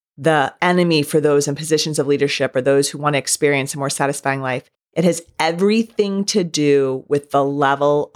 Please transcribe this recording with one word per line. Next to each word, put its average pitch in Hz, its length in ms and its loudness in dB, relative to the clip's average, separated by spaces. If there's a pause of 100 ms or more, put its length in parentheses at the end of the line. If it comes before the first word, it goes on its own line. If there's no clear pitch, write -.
(160)
the 147 440 0
enemy 175 440 2
for 156 160 0
those 143 260 2
in 143 80 -4
positions 151 460 -2
of 135 80 -2
leadership 143 480 -2
or 127 60 0
those 139 280 2
who 143 80 -12
want 147 160 -2
to 139 40 0
experience 139 580 -2
a - 20 -8
more 139 120 -4
satisfying 139 500 -4
life, 131 280 -6 (260)
it 165 100 0
has 170 180 0 (160)
everything 196 840 0
to 202 180 0
do 143 640 0
with 143 240 -4
the 143 140 2
level 143 720 0